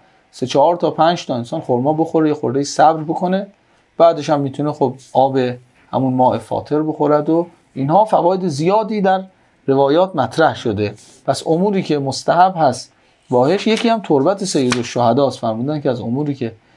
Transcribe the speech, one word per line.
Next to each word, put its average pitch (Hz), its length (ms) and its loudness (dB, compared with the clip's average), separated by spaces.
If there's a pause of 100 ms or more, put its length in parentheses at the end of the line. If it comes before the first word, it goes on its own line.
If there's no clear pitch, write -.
(320)
سه - 160 -6
چهار 151 280 4
تا 165 160 -2
پنج 165 340 0
تا 135 100 -6
انسان 120 260 -6
خرما 131 320 0
بخوره، 156 360 0
یه 147 40 0
خورده 139 300 -2
صبر 156 400 2
بکنه، 185 440 -4 (500)
بعدش 165 320 2
هم 147 120 2
می‌تونه 139 300 -4
خب 139 240 -2 (180)
آب 135 240 2 (540)
همون 131 220 -2
ماء 127 240 2
فاطر 117 460 -4
بخورد 151 460 0
و 170 180 0 (260)
اینها. 156 320 2
فواید 185 420 0
زیادی 196 540 -2
در 190 220 0 (440)
روایات 143 480 2
مطرح 135 400 0
شده. 104 380 -4 (320)
پس - 220 -4
اموری 185 360 0
که 151 160 -2
مستحب 151 580 2
هست 135 340 0 (380)
واهش، 135 380 2
یکی 220 220 2
هم 226 100 2
تربت 175 460 0
سید 127 320 0
الشهدا 120 500 0
است. 123 120 -6
فرمودن 123 420 -4
که 147 80 -2
از 120 120 -4
اموری 131 340 -4
که 113 200 -8 (220)